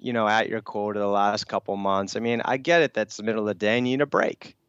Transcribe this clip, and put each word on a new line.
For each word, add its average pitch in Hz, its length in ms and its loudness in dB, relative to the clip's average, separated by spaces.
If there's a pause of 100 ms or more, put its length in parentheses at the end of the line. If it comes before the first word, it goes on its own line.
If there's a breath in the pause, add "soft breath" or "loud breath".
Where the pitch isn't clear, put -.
you 123 100 -6
know, 113 160 2
at 110 220 2
your 113 100 -4
quota 104 400 -4
the 101 80 0
last 101 380 2
couple 98 320 -4
months. 98 400 -2
I - 20 -4
mean, 117 240 0
I 127 140 0
get 165 240 4
it. 143 120 0
That's 107 220 -4
the 107 80 -12
middle 110 180 -2
of 104 60 -2
the 104 60 0
day 104 240 2
and 123 100 0
you 127 80 0
need 139 60 2
a 147 40 2
break - 520 -2 (120)